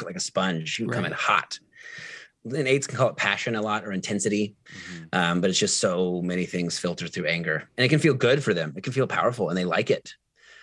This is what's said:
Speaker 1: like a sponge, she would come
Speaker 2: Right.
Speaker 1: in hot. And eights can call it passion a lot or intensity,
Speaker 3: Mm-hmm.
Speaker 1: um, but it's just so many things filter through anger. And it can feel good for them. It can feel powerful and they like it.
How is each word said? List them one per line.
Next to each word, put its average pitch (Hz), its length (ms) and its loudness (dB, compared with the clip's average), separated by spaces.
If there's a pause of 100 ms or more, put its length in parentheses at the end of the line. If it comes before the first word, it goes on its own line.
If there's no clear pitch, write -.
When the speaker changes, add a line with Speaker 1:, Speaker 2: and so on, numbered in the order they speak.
Speaker 1:
like 87 120 -10
a 92 40 -8
sponge, 87 480 0
she - 160 -4
would - 80 -4
come 92 120 0
Speaker 2:
Right. 82 80 -4
Speaker 1:
in - 40 -6
hot. - 420 0 (840)
And 135 240 -2
eights 135 200 4
can 127 100 -6
call 131 120 4
it - 60 -12
passion 104 380 0
a 107 80 0
lot 107 240 0
or 101 60 -4
intensity, 104 640 0 (180)
Speaker 3:
Mm-hmm. 85 380 -14
Speaker 1:
um, 87 280 4
but 95 100 4
it's 90 80 2
just - 220 2
so 90 420 2
many 90 220 0
things 87 340 -4
filter 87 300 -4
through 85 180 -4
anger. 82 400 -2 (120)
And 123 60 4
it 123 40 4
can 151 120 4
feel 151 140 4
good 131 300 4
for 110 80 2
them. 78 240 -2
It 95 60 -10
can 135 100 -6
feel 127 140 0
powerful 104 420 0
and 87 80 0
they 92 80 0
like 90 260 0
it. - 220 0 (500)